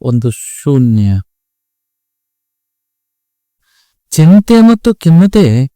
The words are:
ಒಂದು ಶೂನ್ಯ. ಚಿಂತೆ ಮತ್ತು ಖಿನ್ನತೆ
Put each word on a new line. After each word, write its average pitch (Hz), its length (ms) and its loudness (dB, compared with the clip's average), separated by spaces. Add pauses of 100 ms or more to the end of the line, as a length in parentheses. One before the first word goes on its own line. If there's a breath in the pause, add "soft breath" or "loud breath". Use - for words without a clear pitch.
ಒಂದು 120 300 -4
ಶೂನ್ಯ. 110 920 -4 (3000)
ಚಿಂತೆ 202 520 2
ಮತ್ತು 226 340 0
ಖಿನ್ನತೆ 165 800 0